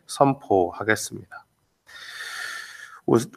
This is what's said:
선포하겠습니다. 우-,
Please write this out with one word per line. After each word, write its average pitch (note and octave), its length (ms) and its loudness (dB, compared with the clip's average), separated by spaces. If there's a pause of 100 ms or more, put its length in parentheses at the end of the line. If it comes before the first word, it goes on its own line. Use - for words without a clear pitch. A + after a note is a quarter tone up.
선포하겠습니다. - 1400 0 (1600)
우-, - 120 6 (180)